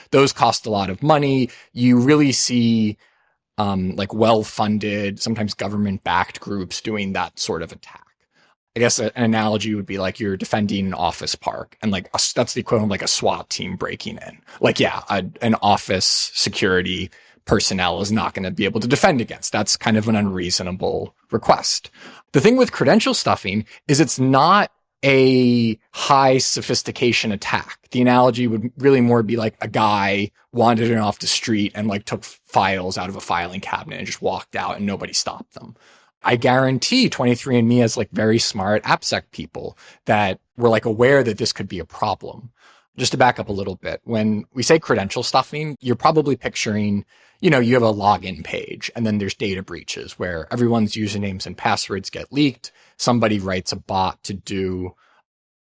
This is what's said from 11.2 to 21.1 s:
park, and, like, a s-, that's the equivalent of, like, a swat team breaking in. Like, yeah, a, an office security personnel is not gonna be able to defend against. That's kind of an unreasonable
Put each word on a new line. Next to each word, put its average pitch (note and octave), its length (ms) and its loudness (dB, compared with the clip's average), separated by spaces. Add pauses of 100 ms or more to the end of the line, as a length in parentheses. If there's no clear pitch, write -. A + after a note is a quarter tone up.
park, - 480 -8
and, A2 80 -2
like, G2 220 -4
a - 20 -20
s-, - 180 -2
that's A#2+ 220 0
the B2+ 60 -4
equivalent A2 260 0
of, G#2 60 -2
like, F#2+ 100 -6
a - 60 -4
swat - 420 -2
team F#2 240 -8
breaking - 440 -10
in. - 200 -18 (220)
Like, A#2 180 0
yeah, - 320 0
a, G2 140 -2 (180)
an A2+ 140 2
office - 760 0
security F#2 800 -2 (360)
personnel F#2 540 0
is G2 100 -4
not G#2 240 -2
gonna F#2 160 -6
be G2+ 140 -2
able G2 160 -2
to A2+ 80 -4
defend C#3 320 4
against. - 320 -8
That's G#2 240 -2
kind A2+ 200 0
of G#2+ 120 0
an A2 80 2
unreasonable F#2 960 -4 (160)